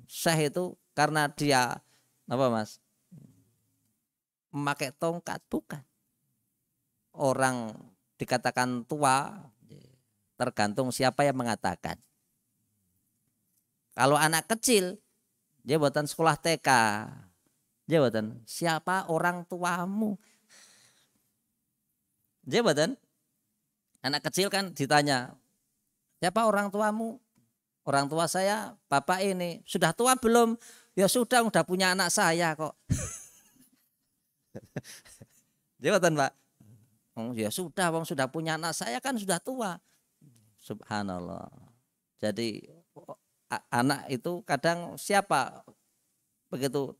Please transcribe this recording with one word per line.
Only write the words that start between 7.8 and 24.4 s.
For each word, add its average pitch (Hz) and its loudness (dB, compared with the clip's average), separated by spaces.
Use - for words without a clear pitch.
dikatakan 123 -2
tua 147 0
tergantung 123 0
siapa 127 0
yang 139 2
mengatakan. 101 -4
Kalau 135 4
anak 156 2
kecil, 208 2
dia 143 0
buatan 147 2
sekolah 160 2
T 165 0
K. 143 2
Dia 160 2
buatan, 113 0
"Siapa 170 -2
orang 175 0
tuamu?" 180 -4
Dia 202 0
buatan, 170 2
anak 147 -4
kecil 185 0